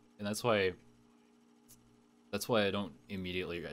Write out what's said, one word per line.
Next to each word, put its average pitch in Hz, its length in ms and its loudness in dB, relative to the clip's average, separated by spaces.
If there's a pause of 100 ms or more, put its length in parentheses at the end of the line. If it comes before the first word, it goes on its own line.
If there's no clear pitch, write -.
(180)
and 104 80 -6
that's 107 160 -4
why, 101 300 4 (1600)
that's - 180 -6
why 110 180 6
I 98 40 4
don't 101 220 -2 (160)
immediately 90 540 -4 (100)